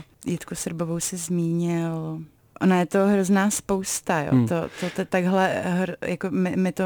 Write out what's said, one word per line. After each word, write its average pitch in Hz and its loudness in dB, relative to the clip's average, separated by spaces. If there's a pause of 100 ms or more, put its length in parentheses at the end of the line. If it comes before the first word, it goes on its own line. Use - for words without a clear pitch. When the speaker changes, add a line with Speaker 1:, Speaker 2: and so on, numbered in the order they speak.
(260)
Speaker 1:
Jitku 170 -6
Srbovou 170 -6
si 185 -6
zmínil. 165 -2 (420)
Ona 185 6
je 180 2
to 196 2
hrozná 196 4
spousta, 190 -2
jo. - -2
Speaker 2:
Hmm. 123 4
Speaker 1:
To, 175 0 (240)
to, 180 -2
to 190 -2
takhle 185 2
hr-, 180 0 (140)
jako 180 -4
mi, 185 0
mi 185 2
to 190 -2